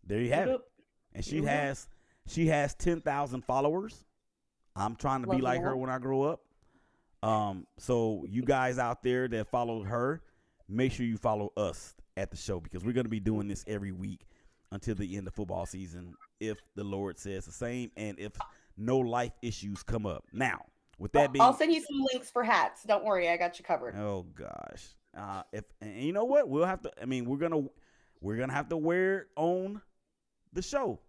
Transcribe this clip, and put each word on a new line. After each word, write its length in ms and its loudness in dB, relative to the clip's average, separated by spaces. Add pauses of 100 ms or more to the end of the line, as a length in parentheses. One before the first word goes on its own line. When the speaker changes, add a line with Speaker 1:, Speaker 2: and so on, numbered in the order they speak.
Speaker 1:
There 160 0
you 120 2
have 160 4
it. 20 2
Speaker 2:
Yep. 100 0 (540)
Speaker 1:
And 100 -6
she 100 -8
Speaker 2:
There 80 0
we 40 0
go. 60 2
Speaker 1:
has, 360 -2 (380)
she 220 2
has 260 2
ten 260 2
thousand 440 -2
followers. 600 0 (720)
I'm 220 -2
trying 260 0
to 60 -4
be 60 2
Speaker 2:
Love 80 4
Speaker 1:
like 180 2
her 100 0
Speaker 2:
that. 60 -2
Speaker 1:
when 120 -2
I 120 -2
grow 240 2
up. 160 0 (840)
Um, 460 0 (100)
so 500 0
you 140 -2
guys 380 2
out 240 -2
there 240 2
that 240 -2
followed 340 0
her, 360 -2 (460)
make 220 2
sure 160 -2
you 100 0
follow 400 0
us 380 -2 (220)
at 160 -4
the 40 -12
show 220 -4
because 260 -8
we're 80 0
gonna 160 0
be 120 -2
doing 260 0
this 220 -8
every 240 -4
week 340 -10 (460)
until 240 -4
the 200 -4
end 120 -8
of 60 -12
football 300 -6
season, 500 -12 (260)
if 180 -6 (160)
the 80 -8
Lord 380 -4
says 260 -8
the 60 -16
same 440 -6
and 220 -8
if 140 -10 (440)
no 220 2
life 340 2 (100)
issues 420 -6
come 220 -2
up. 260 -6
Now, 320 -2 (340)
with 140 -6
that 100 8
Speaker 2:
I'll, 60 6
Speaker 1:
being 140 6
Speaker 2:
I'll 120 12
send 180 4
you 80 4
some 320 -2
links 180 -4
for 140 2
hats. 400 4
Don't 200 4
worry, 240 4
I 80 4
got 220 -2
you 60 -18
covered. 320 -2
Speaker 1:
Oh 380 -4
gosh. 500 -12 (320)
Uh, 260 -8 (100)
if, 120 -8 (160)
and 220 -10
you 100 0
know 120 2
what? 240 4
We'll 180 4
have 160 -4
to, 180 -8
I 60 -8
mean, 180 -2
we're 140 0
gonna, 240 0 (580)
we're 160 -2
gonna 160 -2
have 160 -2
to 80 -2
wear 440 4
it 60 -16 (100)
on 440 0 (720)
the 100 -4
show. 460 -2